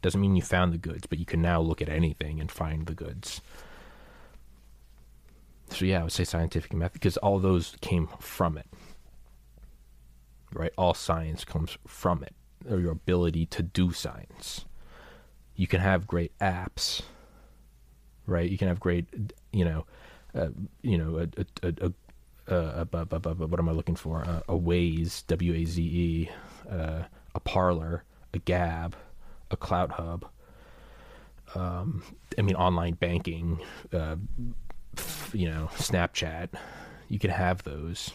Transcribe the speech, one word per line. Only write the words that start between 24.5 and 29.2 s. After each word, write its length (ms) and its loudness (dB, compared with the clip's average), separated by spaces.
Waze, 720 2
W 280 2
A 120 2
Z 160 0
E, 480 2
uh, 340 -2
a 60 -2
Parler, 640 2
a 60 -2
Gab, 580 0